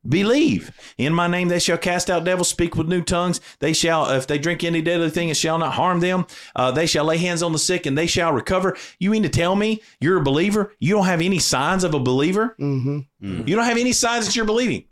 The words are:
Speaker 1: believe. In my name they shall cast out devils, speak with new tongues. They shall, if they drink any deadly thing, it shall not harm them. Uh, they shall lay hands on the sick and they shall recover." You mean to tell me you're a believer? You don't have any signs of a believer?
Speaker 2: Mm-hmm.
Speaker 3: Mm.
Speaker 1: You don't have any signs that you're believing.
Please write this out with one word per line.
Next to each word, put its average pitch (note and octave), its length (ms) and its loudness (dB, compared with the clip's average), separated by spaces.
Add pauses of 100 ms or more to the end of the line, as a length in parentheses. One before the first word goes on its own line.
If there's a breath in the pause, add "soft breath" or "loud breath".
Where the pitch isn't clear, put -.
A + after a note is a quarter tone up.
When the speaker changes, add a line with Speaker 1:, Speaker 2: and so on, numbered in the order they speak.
Speaker 1:
believe. G3+ 600 2 (280 loud breath)
In C#3+ 160 0
my F3 140 2
name F3+ 200 0
they F3 120 0
shall E3+ 180 0
cast F3 320 -2
out E3+ 160 0
devils, F3+ 240 0
speak E3+ 260 -2
with D#3+ 140 -2
new F3+ 120 0
tongues. F3 380 -2 (200 loud breath)
They D#3 120 0
shall, D#3+ 380 2
if C3 180 0
they D3 100 -2
drink D#3+ 280 -2
any E3+ 160 0
deadly E3 280 0
thing, E3+ 200 -2
it D3 80 -2
shall D#3+ 200 0
not E3 160 -2
harm F3 280 2
them. F3+ 240 0 (280 loud breath)
Uh, B2+ 180 0
they D3+ 140 0
shall D3+ 200 0
lay D#3+ 120 2
hands F3 240 -2
on E3+ 120 -2
the D#3 60 -2
sick F3+ 260 -2
and C#3 120 0
they D#3+ 100 0
shall E3+ 260 0
recover." F#3 420 0 (240 loud breath)
You F#3 100 0
mean A3 140 2
to E3 60 0
tell E3+ 260 0
me G#3+ 260 0 (200 loud breath)
you're F3+ 160 2
a E3 60 2
believer? G3 560 2
You F3 160 2
don't G3+ 100 4
have F3+ 160 2
any F#3 180 0
signs D#3 460 0
of E3 80 0
a D3 60 0
believer? D#3 600 0
Speaker 2:
Mm-hmm. C#3 400 -2 (240)
Speaker 3:
Mm. G2 240 -6
Speaker 1:
You E3 80 0
don't A#3 100 2
have A#3 120 0
any B3 160 0
signs A#3 320 0
that G#3 100 -2
you're A#3 100 0
believing. G#3+ 460 0